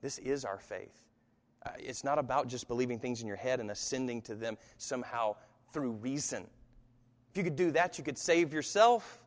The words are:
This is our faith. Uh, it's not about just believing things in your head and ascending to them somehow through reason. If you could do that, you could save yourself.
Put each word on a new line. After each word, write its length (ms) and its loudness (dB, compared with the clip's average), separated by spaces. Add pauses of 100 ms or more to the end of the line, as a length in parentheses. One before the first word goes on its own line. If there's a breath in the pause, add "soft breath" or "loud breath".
This 180 -6
is 280 -2
our 120 -4
faith. 460 -12 (600 soft breath)
Uh, 140 -8
it's 260 -8
not 140 2
about 300 0
just 200 -8
believing 300 0
things 220 -4
in 60 -6
your 100 -6
head 240 0
and 100 -6
ascending 520 -2
to 120 -8
them 220 -4 (220 loud breath)
somehow 580 -2 (360 loud breath)
through 180 -2
reason. 580 -4 (840)
If 60 -8
you 80 0
could 120 -2
do 160 4
that, 260 2
you 60 -10
could 140 -4
save 340 4
yourself. 760 6